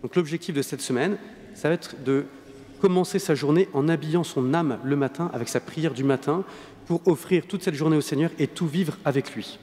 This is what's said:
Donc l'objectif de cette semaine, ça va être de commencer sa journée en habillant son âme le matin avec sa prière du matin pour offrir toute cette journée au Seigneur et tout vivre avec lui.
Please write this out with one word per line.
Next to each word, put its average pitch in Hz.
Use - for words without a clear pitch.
Donc 123
l'objectif 170
de 139
cette 135
semaine, 147
ça -
va 165
être -
de 139
commencer 185
sa 165
journée 151
en 143
habillant 160
son 131
âme 151
le 143
matin 139
avec 120
sa 123
prière 156
du 131
matin 147
pour 170
offrir 170
toute 196
cette 175
journée 156
au 147
Seigneur 156
et 147
tout -
vivre 156
avec 135
lui. -